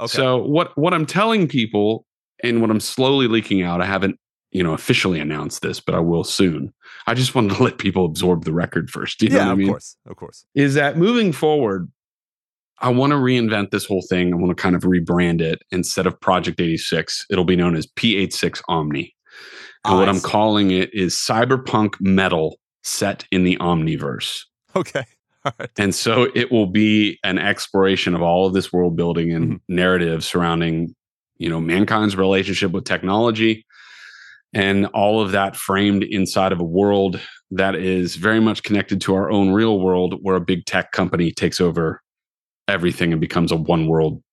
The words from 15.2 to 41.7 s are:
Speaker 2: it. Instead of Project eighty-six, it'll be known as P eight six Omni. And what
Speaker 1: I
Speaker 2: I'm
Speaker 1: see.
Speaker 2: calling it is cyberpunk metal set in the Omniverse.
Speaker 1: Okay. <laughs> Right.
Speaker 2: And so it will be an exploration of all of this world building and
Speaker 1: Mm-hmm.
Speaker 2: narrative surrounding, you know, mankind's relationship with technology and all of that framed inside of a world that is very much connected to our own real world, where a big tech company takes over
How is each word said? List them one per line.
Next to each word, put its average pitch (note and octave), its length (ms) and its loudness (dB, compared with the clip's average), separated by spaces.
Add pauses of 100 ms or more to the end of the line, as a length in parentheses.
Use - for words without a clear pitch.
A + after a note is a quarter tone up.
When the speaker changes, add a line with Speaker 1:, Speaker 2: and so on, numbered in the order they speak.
Speaker 2:
it. E2 220 -4 (100)
Instead F2+ 340 -2
of F2 140 -4
Project F2+ 400 0
eighty-six, E2 680 -2
it'll F#2 160 0
be F2+ 120 2
known F2 180 2
as D#2+ 120 -4
P A2+ 300 0
eight F#2+ 160 -2
six - 360 -4
Omni. D2+ 440 -4 (720)
And G#2 140 2
what F#2+ 80 6
Speaker 1:
I G2 60 2
Speaker 2:
I'm F#2+ 60 0
Speaker 1:
see. - 100 -8
Speaker 2:
calling G#2 420 2
it F#2 240 0
is F2+ 220 -2
cyberpunk A#2+ 840 0
metal F#2 600 2 (240)
set - 480 -4
in F#2+ 100 2
the F2+ 140 2
Omniverse. D#2+ 840 -4 (340)
Speaker 1:
Okay. D3 280 -4 (500)
<laughs> - 40 -20
Right. B2 200 -10
Speaker 2:
And G2+ 160 2
so A#2 400 2
it A#2+ 180 0
will A2 140 4
be G#2+ 580 2
an F#2 140 0
exploration F#2+ 760 0
of E2+ 80 -2
all F2 240 2
of F#2 80 0
this F#2+ 180 -2
world F2 240 0
building E2+ 360 0
and E2 140 -2
Speaker 1:
Mm-hmm. D#2+ 280 -6
Speaker 2:
narrative F2 500 0
surrounding, E2+ 720 -2 (440)
you E2+ 100 -4
know, E2 120 -4
mankind's G2 560 0
relationship F#2+ 560 0
with F#2 120 -6
technology A2 800 0 (880)
and G2 340 2
all G#2 340 0
of G2 120 -2
that G2 240 -2
framed G2+ 460 0
inside F#2+ 500 0
of F2 80 -4
a F2 40 -2
world G2 560 0 (300)
that F#2+ 240 0
is F#2 420 -2
very G#2+ 240 2
much A2 220 0
connected G2+ 400 -2
to F#2+ 120 0
our F#2+ 160 0
own G2 200 2
real G#2+ 300 2
world, F#2 420 0
where F#2+ 140 0
a F2+ 40 0
big F2 260 -2
tech - 260 -2
company F2+ 400 0
takes - 280 -2
over E2 420 -2 (640)